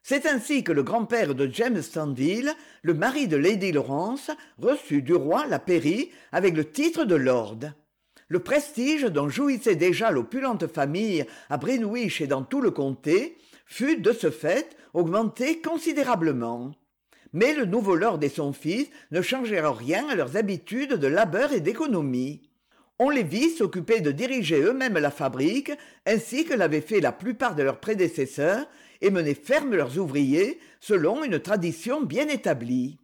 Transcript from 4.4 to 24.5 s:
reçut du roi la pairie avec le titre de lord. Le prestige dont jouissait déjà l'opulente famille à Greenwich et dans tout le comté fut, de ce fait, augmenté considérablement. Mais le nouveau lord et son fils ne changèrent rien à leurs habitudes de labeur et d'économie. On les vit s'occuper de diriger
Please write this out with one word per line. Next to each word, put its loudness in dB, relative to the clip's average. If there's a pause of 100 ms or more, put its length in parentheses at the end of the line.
reçut 0
du 0
roi 2
la -2
pairie 0 (220)
avec 2
le -2
titre 0
de 4
lord. 2 (720)
Le 0
prestige 0
dont 0
jouissait 2
déjà 2
l'opulente -2
famille -2 (240)
à -2
Greenwich -2
et -2
dans 0
tout -2
le 4
comté -2 (300)
fut, 0
de 2
ce 0
fait, -4 (160)
augmenté 0
considérablement. -2 (640)
Mais 2
le 0
nouveau 2
lord 2
et 0
son -4
fils -4 (220)
ne 0
changèrent -2
rien -2
à -2
leurs -2
habitudes -4
de 0
labeur 2
et 0
d'économie. -2 (500)
On 4
les 0
vit 0
s'occuper 0
de 0
diriger 0